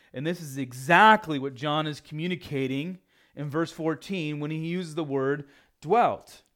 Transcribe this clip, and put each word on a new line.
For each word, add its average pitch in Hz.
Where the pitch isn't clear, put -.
And 131
this 170
is 139
exactly 156
what 131
John 151
is 151
communicating 151
in 147
verse 160
fourteen 156
when 147
he 156
uses 165
the 160
word 139
dwelt. 160